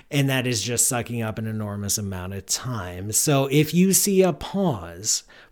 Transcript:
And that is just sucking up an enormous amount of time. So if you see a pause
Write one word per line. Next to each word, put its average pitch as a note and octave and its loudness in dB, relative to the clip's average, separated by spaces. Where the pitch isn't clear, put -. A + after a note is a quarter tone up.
And C#3 2
that C3 0
is A#2+ 0
just A#2 0
sucking A#2+ -2
up A2 -4
an A2 -6
enormous G2+ -4
amount F#2+ -6
of G2 -8
time. G2 -6
So C#3 2
if D3 4
you F#3 6
see F#3+ 4
a F3+ 4
pause A2 -4